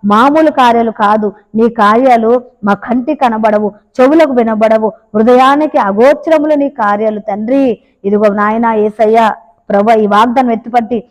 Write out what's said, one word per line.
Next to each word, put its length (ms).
మామూలు 460
కార్యాలు 400
కాదు. 420
నీ 140
కార్యాలు 720
మా 100
కంటి 420
కనబడవు, 560
చెవులకు 320
వినబడవు, 580
హృదయానికి 640
అగోచరములు 760
నీ 160
కార్యాలు 500
తండ్రి. 600
ఇదిగో 280
నాయనా 400
యేసయ్యా, 600
ప్రభువా, 240
ఈ 140
వాగ్దానం 440
ఎత్తుపట్టి 600